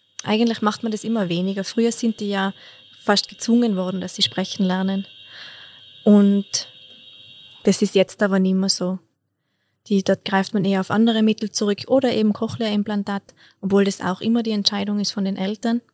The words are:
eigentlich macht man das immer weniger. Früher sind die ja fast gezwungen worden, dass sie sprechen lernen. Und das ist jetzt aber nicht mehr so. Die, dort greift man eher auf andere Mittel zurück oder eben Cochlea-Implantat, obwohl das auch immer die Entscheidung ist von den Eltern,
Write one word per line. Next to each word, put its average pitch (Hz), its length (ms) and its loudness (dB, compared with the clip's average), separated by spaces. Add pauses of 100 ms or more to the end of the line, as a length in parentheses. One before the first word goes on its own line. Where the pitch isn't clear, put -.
(220)
eigentlich 220 400 0
macht 214 220 -2
man 226 80 -4
das 208 100 -6
immer 220 260 -2
weniger. 190 360 -2
Früher 233 260 0
sind 226 300 -2
die 208 80 -6
ja 196 260 -2 (480)
fast 202 260 0
gezwungen 233 460 0
worden, 185 260 -2
dass 185 140 -6
sie - 80 -4
sprechen - 420 -2
lernen. 190 400 0 (1000)
Und 202 640 4 (960)
das 196 180 4
ist 202 120 0
jetzt 190 280 2
aber 196 160 2
nicht 185 160 2
mehr 190 140 0
so. 185 300 -2 (880)
Die, 196 140 2
dort - 220 0
greift 196 300 -2
man 190 100 0
eher 190 160 2
auf 185 100 -4
andere 220 320 2
Mittel 214 280 0
zurück 202 380 -2
oder 254 260 2
eben 214 180 2
Cochlea-Implantat, 208 880 -4 (380)
obwohl 196 240 2
das 196 160 -2
auch 185 200 -4
immer 226 220 0
die 220 100 -4
Entscheidung 208 480 -2
ist 196 120 -4
von 202 120 -4
den 196 120 -4
Eltern, 220 460 -2 (120)